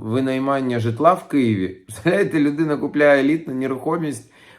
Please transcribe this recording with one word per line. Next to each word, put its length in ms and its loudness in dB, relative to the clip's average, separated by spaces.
винаймання 680 -2
житла 340 2
в 140 -4
Києві. 400 0
Представляєте, 720 -2
людина 380 0
купляє 460 4
елітну 300 0
нерухомість 800 -4